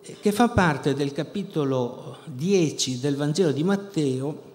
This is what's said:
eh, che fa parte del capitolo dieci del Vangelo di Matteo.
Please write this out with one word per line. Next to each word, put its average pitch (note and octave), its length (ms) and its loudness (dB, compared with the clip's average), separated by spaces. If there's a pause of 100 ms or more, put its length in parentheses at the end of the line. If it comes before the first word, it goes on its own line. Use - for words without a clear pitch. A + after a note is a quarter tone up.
eh, - 180 -18
che G#3 140 2
fa A#3 160 4
parte D#3 460 2
del C#3 180 -2
capitolo C3+ 1120 -4
dieci D3 760 0
del C#3 180 0
Vangelo D3+ 360 2
di C3+ 100 0
Matteo. D#3+ 800 -2 (120)